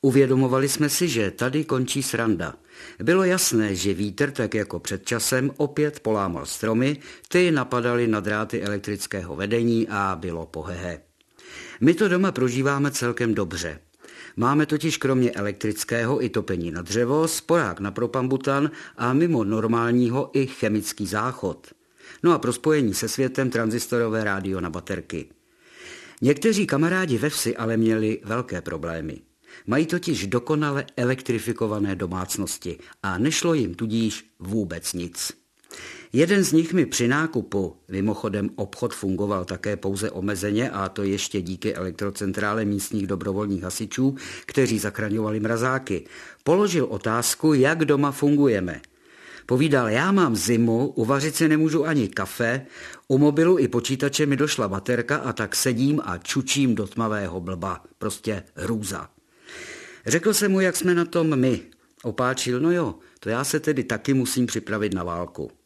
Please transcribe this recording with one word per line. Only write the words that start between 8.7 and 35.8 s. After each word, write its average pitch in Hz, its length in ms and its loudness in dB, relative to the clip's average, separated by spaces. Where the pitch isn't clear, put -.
vedení 113 540 2
a 98 300 0
bylo 82 260 -6
pohehe. 85 540 -8
My 156 140 6
to 202 140 2
doma 180 240 2
prožíváme 135 580 2
celkem 120 440 0
dobře. 85 440 -4
Máme 143 300 4
totiž 151 300 -2
kromě 127 340 2
elektrického 110 920 -2
i 120 40 -2
topení 87 420 -4
na 85 120 -8
dřevo, 120 460 0
sporák 151 520 0
na 101 100 -4
propambutan 131 800 0
a 120 160 0
mimo 151 320 2
normálního 117 880 2
i 135 140 2
chemický 104 600 -2
záchod. 107 600 -4
No 170 100 6
a 151 60 4
pro 120 140 0
spojení 143 420 2
se 113 140 -2
světem 131 420 0
tranzistorové 113 720 0
rádio 95 360 -2
na 87 100 -4
baterky. 85 560 -8
Někteří 190 460 4
kamarádi 165 520 2
ve 139 120 0
vsi - 260 -4
ale 113 200 -2
měli 110 480 2
velké 110 360 -4
problémy. 82 600 -8
Mají 135 200 2
totiž 160 400 -2
dokonale 139 600 0
elektrifikované 113 1000 -2
domácnosti 90 840 -6
a 92 160 -4
nešlo 160 360 2
jim 104 200 0
tudíž 113 640 -2
vůbec 92 540 -4
nic. 87 400 -6